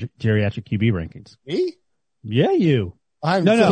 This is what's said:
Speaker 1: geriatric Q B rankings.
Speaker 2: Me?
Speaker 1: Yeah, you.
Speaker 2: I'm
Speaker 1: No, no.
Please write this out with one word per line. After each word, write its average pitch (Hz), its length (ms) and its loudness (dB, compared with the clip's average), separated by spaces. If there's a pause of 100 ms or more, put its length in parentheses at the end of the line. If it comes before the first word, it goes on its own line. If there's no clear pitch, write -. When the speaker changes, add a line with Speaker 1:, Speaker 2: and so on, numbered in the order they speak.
(180)
Speaker 1:
geriatric 107 460 -2
Q 107 140 -6
B 113 120 2
rankings. 87 540 -8
Speaker 2:
Me? 320 300 -4 (480)
Speaker 1:
Yeah, 127 300 0
you. 143 420 0 (280)
Speaker 2:
I'm 170 220 0
Speaker 1:
No, 214 120 4
no. 226 160 4